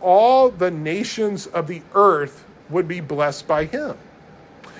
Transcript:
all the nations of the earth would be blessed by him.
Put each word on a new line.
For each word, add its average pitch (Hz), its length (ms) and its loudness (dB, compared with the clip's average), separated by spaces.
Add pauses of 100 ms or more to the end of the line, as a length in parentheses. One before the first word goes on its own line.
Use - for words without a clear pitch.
all 240 480 6
the 180 200 -2
nations 185 760 -4
of 165 220 -6
the 170 120 -10 (140)
earth 175 480 2 (260)
would 165 200 -2
be 175 120 -8
blessed 147 460 -4
by 156 180 0
him. 262 320 -8 (840)